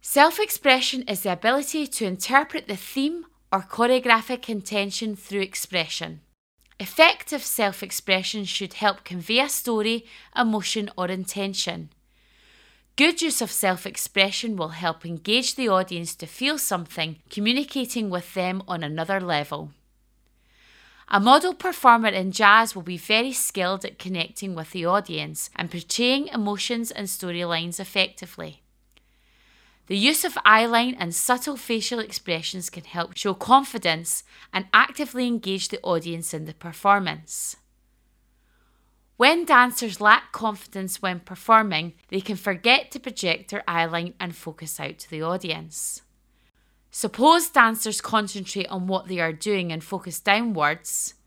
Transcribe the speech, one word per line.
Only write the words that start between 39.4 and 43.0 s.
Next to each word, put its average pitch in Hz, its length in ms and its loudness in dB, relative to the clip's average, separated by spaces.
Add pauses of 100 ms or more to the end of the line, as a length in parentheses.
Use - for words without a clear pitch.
dancers 247 560 4
lack 208 320 6
confidence 196 680 -6
when 180 200 -2
performing, 185 720 2 (160)
they 190 100 -2
can 196 160 -6
forget 208 560 2
to 269 80 -12
project - 520 -4